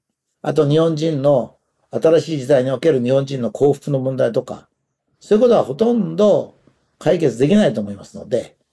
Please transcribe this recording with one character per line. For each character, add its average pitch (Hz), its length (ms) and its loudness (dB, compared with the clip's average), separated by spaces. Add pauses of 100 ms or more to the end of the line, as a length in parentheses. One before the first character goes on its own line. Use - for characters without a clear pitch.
(420)
あ 147 120 -4
と 147 140 2
日 147 100 2
本 165 180 2
人 151 260 -4
の、 135 340 0 (360)
新 160 280 2
し 160 160 -6
い - 20 -6
時 123 80 -8
代 131 160 4
に 131 80 -4
お 127 80 -4
け 160 140 2
る 127 100 0
日 120 80 -2
本 135 160 0
人 131 160 -8
の 113 80 -4
幸 143 220 2
福 143 180 -8
の 135 80 -2
問 131 180 -4
題 127 140 0
と 117 140 -2
か、 - 240 -18 (500)
そ - 160 -2
う 214 40 4
い - 20 0
う - 20 2
こ 247 60 4
と 226 60 4
は 165 100 2
ほ 135 100 -8
と 226 180 0
ん 180 220 -2
ど 190 400 0 (440)
解 175 200 0
決 127 180 -2
で 139 120 2
き 196 80 4
な 208 100 4
い 123 80 0
と 110 60 -6
思 101 100 -8
い 101 60 -12
ま 90 80 -20
す - 120 -20
の 87 120 -18
で、 - 280 -4 (160)